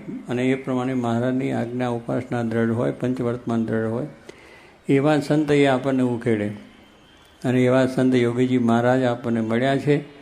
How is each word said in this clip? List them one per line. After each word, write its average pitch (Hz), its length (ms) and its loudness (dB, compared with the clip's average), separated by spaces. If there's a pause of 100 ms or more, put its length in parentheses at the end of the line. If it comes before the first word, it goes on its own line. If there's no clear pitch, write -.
(300)
અને 123 140 -2
એ 131 120 2
પ્રમાણે 131 380 -4
મહારાજની 127 580 0
આજ્ઞા 123 380 -4
ઉપાસના 123 540 -4
દ્રઢ 113 280 0
હોય, 127 200 -2
પંચવર્તમાન 123 760 -2
દ્રઢ 110 240 -2
હોય, 127 180 -4 (840)
એવા 143 300 4
સંત 147 320 0
એ 143 140 6
આપણને 131 380 2
ઉખેડે. 113 460 0 (920)
અને 127 220 0
એવા 127 220 4
સંત 127 300 0
યોગીજી 123 420 2
મહારાજ 120 460 2
આપણને 117 380 -2
મળ્યા 120 360 0
છે 143 180 2 (260)